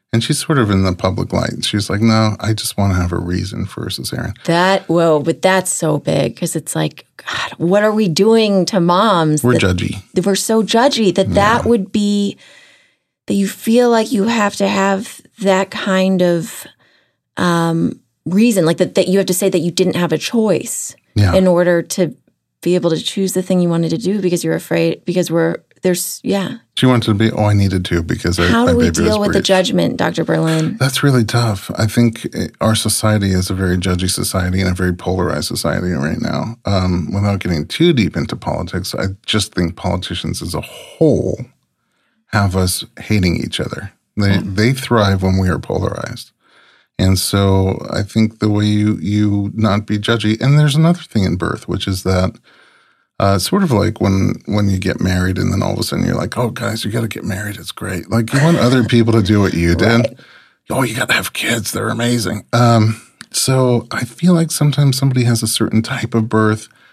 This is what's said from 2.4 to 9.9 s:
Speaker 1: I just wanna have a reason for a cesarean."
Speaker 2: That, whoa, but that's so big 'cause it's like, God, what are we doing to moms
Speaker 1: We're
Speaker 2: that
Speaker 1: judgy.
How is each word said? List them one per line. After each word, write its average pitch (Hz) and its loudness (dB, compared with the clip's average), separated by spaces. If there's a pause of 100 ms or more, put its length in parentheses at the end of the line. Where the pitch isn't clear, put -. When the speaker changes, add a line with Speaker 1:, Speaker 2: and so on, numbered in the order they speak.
Speaker 1:
I 110 -2
just - -6
wanna 101 2
have 87 0
a 90 -2
reason 90 -4
for - -10
a - -6
cesarean." - -8 (100)
Speaker 2:
That, 185 2
whoa, 165 2
but 160 -2
that's 185 2
so 151 -2
big 151 -2
'cause 165 -6
it's - -6
like, 156 -4 (100)
God, - -10
what 185 2
are 214 2
we 214 2
doing 196 4
to 208 -2
moms 175 2
Speaker 1:
We're 123 4
Speaker 2:
that - 2
Speaker 1:
judgy. 92 -2 (100)